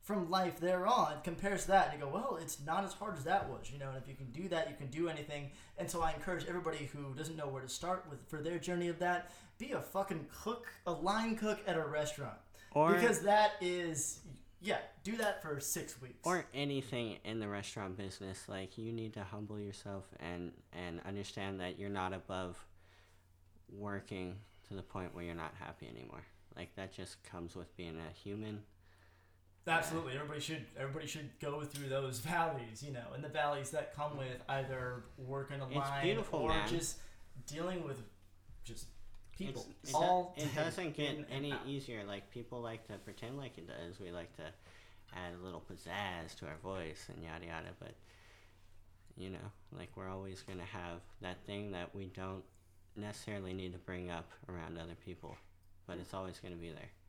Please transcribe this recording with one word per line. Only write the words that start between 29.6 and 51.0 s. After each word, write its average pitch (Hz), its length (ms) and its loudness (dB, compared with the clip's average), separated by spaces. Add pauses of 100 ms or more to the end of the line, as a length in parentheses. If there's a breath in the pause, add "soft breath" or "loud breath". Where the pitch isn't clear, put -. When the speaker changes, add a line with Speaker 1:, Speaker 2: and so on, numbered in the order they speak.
Speaker 1:
Absolutely. 160 500 2
Everybody 147 260 -4
should, 156 240 -2 (120)
everybody 139 300 -2
should 147 220 -4 (100)
go 147 240 0
through 143 260 -4
those 131 300 2
<laughs> 156 120 -2
valleys, 135 520 2
you 143 80 -6
know, 120 140 -6 (100)
and 143 80 -4
the 147 60 -4
valleys 143 420 4
that 151 240 -2
come 147 220 -2
with 127 200 -2 (120)
either 127 540 0 (140)
working 139 440 -4
a 135 60 -4
Speaker 2:
It's 131 80 -2
Speaker 1:
line 139 280 2
Speaker 2:
beautiful, 190 380 4
Speaker 1:
or 117 80 4
Speaker 2:
man. 104 180 6
Speaker 1:
just - 300 2 (500 loud breath)
dealing 170 380 -2
with 127 160 -4 (640)
just - 240 -6 (500)
people 131 280 -4 (160)
Speaker 2:
It's, - 100 -8
it - 40 4
Speaker 1:
all 180 420 8
Speaker 2:
do-, 151 60 0
it 151 120 0
Speaker 1:
day 151 80 4
Speaker 2:
doesn't 160 320 0
get 147 160 2
Speaker 1:
in 151 80 0
and 147 120 -4
Speaker 2:
any 139 220 0
Speaker 1:
out. 135 120 -2
Speaker 2:
easier. 135 400 -4
Like, 98 240 -6
people 120 320 -6
like 113 260 -6
to 107 120 -8
pretend 113 380 -8
like 135 200 -8
it 82 100 -10
does. 85 320 -8
We 90 120 -8
like 85 240 -6
to 80 80 -8 (720 loud breath)
add 90 260 -4
a - 20 -10
little 87 280 -6
pizzazz 87 680 -4
to - 80 -8
our 78 140 -6
voice 90 520 -4
and 82 100 -8
yada 82 220 -8
yada, 82 240 -6 (100)
but, 80 140 -12 (1200 loud breath)
you 92 140 -8
know, 92 220 -8 (240)
like, 90 200 -10
we're 92 140 -6
always 95 320 -6
gonna 92 240 -8
have 87 340 -6 (220)